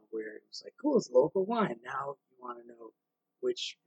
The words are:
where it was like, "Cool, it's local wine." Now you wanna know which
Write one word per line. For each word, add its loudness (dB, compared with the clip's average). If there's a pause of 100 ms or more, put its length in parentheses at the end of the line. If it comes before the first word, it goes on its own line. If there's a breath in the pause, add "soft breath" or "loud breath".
(100)
where -8
it -20
was -14
like, -16
"Cool, 4
it's -2
local 4
wine." 0
Now -8 (140)
you -20
wanna -14
know -18 (480)
which -2